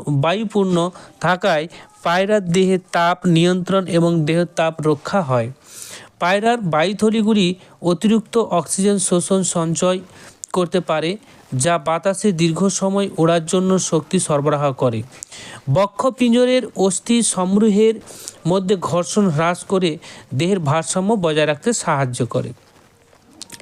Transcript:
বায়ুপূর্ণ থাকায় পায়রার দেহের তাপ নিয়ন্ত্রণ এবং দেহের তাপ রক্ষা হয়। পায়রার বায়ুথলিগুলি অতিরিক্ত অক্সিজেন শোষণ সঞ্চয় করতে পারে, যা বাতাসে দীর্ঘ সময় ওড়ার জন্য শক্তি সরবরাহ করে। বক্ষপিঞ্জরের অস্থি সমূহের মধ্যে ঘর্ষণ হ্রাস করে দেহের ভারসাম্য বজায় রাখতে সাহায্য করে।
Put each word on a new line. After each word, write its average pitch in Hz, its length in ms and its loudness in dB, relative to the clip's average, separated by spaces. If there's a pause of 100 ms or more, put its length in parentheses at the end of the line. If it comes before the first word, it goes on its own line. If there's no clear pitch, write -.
বায়ুপূর্ণ 180 800 0 (300)
থাকায় 175 460 0 (360)
পায়রার 196 420 0
দেহের 185 340 2 (120)
তাপ 175 340 0
নিয়ন্ত্রণ 180 640 2
এবং 170 380 2
দেহের 165 200 0
তাপ 160 360 -2
রক্ষা 156 400 -2
হয়। 127 300 -2 (680)
পায়রার 202 380 0
বায়ুথলিগুলি 202 960 0 (260)
অতিরিক্ত 202 560 0
অক্সিজেন 196 600 0
শোষণ 185 460 0
সঞ্চয় 175 560 -2 (540)
করতে 180 260 -2
পারে, 165 380 -4 (380)
যা 170 220 0
বাতাসে 170 540 -2
দীর্ঘ 165 360 0
সময় 196 500 -2
ওড়ার 165 280 2
জন্য 185 340 0
শক্তি 170 400 -2
সরবরাহ 147 540 0
করে। 117 300 -2 (680)
বক্ষপিঞ্জরের 247 880 2 (140)
অস্থি 233 480 0
সমূহের 208 760 2 (460)
মধ্যে 196 280 0
ঘর্ষণ 175 520 0
হ্রাস 165 360 -2
করে 180 340 -2 (360)
দেহের 175 260 0
ভারসাম্য 160 540 -2
বজায় 156 340 0
রাখতে 151 260 -2
সাহায্য 135 520 -2
করে। 123 280 -6 (1080)